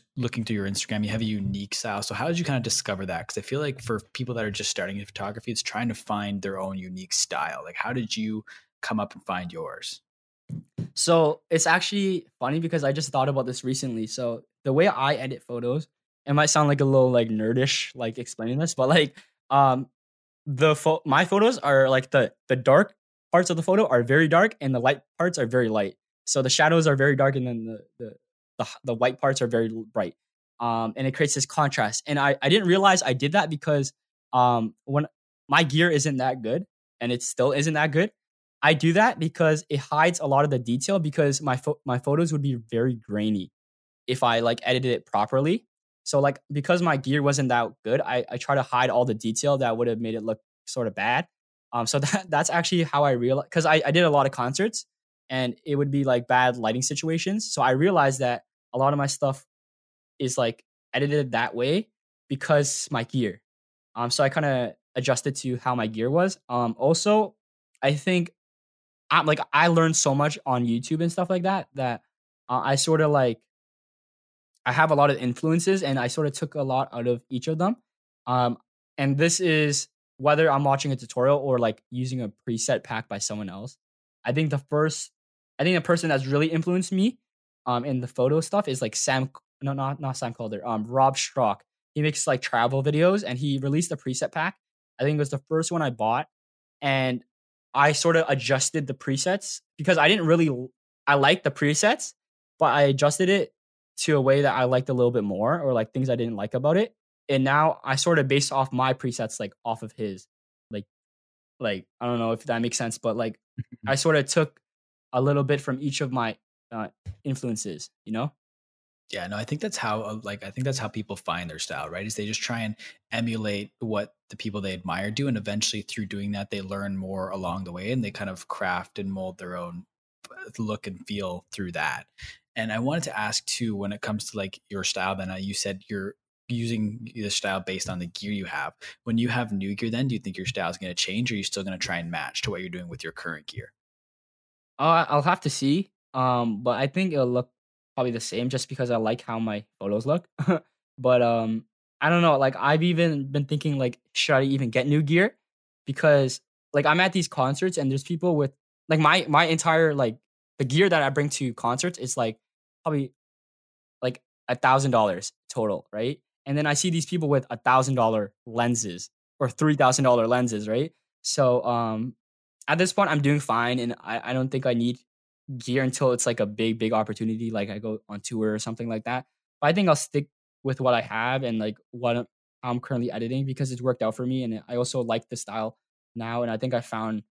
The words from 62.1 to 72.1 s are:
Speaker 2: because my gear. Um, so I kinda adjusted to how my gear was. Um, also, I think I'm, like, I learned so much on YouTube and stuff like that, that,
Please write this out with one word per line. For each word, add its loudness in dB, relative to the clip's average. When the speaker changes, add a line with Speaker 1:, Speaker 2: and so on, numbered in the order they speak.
Speaker 2:
because 0
my -2
gear. -2
Um, -2
so 2
I 4
kinda 0
adjusted 0
to -4
how -2
my 0
gear -2
was. 2
Um, 0
also, 2
I 2
think 0
I'm, 4
like, 2
I 6
learned 4
so 2
much 0
on 0
YouTube -2
and 0
stuff -4
like -2
that, -2
that, -4